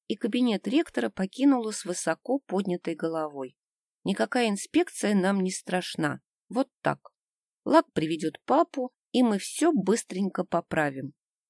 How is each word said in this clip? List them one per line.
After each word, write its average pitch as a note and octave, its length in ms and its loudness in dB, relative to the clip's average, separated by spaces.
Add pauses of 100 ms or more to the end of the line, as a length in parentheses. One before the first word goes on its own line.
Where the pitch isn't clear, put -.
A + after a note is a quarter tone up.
и A3 80 -4
кабинет A#3+ 500 0
ректора B3 440 0
покинула B3 600 2
с - 140 -10
высоко F3+ 560 -4
поднятой F3+ 540 -4
головой. D#3 600 -6 (480)
Никакая A3+ 440 0
инспекция G#3 680 0
нам G3 280 2
не F#3 80 0
страшна. F3 720 -4 (280)
Вот A#3+ 200 -2 (140)
так. - 300 -4 (520)
Лак - 280 2
приведёт D#3 520 -4
папу, C4+ 480 0 (200)
и B3 100 4
мы G#3+ 160 4
всё D#4+ 340 0
быстренько F#3+ 720 0
поправим. C#3+ 680 -2 (380)